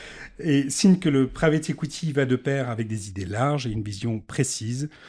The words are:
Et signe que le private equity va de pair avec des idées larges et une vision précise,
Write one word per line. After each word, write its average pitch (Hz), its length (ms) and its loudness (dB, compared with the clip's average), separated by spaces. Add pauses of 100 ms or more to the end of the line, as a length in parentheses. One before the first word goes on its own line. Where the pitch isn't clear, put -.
(400)
Et 139 300 2
signe 185 300 6
que 165 80 0
le 135 180 4
private 156 420 0
equity - 440 -4
va 139 120 2
de 127 120 2
pair 139 340 -2
avec 113 160 -2
des 104 220 -6
idées 95 160 -8
larges 127 420 0
et 110 60 -2
une 107 100 -4
vision 104 380 -4
précise, 127 680 -4 (200)